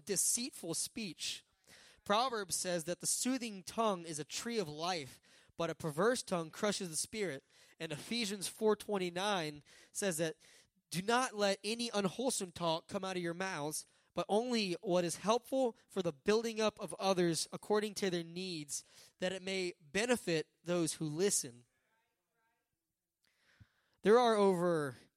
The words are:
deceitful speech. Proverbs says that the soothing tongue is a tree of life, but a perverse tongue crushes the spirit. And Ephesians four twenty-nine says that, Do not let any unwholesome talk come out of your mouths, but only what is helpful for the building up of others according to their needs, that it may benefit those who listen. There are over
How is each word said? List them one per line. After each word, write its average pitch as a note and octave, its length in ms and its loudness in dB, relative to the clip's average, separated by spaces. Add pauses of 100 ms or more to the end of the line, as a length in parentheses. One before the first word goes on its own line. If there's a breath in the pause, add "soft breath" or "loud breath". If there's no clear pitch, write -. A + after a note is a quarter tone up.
deceitful G#3 680 0
speech. - 680 -6 (600 loud breath)
Proverbs G#3+ 520 0
says F3 300 0
that E3+ 140 -4
the D#3+ 60 -6
soothing A3+ 560 -2
tongue G3 440 -2
is D#3+ 120 -8
a D3+ 60 -6
tree - 340 -6
of F#3 100 0
life, D3+ 520 -4 (360 soft breath)
but E3 140 0
a D#3+ 60 -4
perverse F3 480 2
tongue E3 260 -4
crushes G3 400 -2
the D#3 60 -6
spirit. E3+ 480 -4 (360 soft breath)
And D#3+ 120 -6
Ephesians G3+ 560 -4
four G#3+ 280 2
twenty-nine F3+ 840 -2 (300 loud breath)
says F#3 260 0
that, D#3+ 180 0 (580 loud breath)
Do E3+ 80 -2
not A#3 340 2
let G3+ 280 2
any A#3 280 -2
unwholesome G3+ 600 0
talk E3+ 360 0
come F#3+ 160 -6
out F#3+ 120 -4
of F3+ 80 -2
your E3+ 100 0
mouths, E3+ 540 -4 (280 soft breath)
but E3+ 140 0
only G#3 520 2
what F3+ 220 2
is E3+ 140 -2
helpful A#3+ 580 2 (140)
for G3 120 -4
the E3+ 120 0
building A3 480 0
up G#3+ 180 0
of E3+ 200 -8
others F3+ 520 4
according G#3 440 0
to G3 140 0
their F3 140 -2
needs, E3 600 -8 (360 loud breath)
that F#3 140 -2
it F#3 80 -8
may F#3 320 -2 (180)
benefit G3 560 2 (180)
those E3+ 280 2
who E3 120 -6
listen. D3+ 600 -2 (2500 soft breath)
There A3 160 8
are A#3 160 6
over F3 640 2 (200)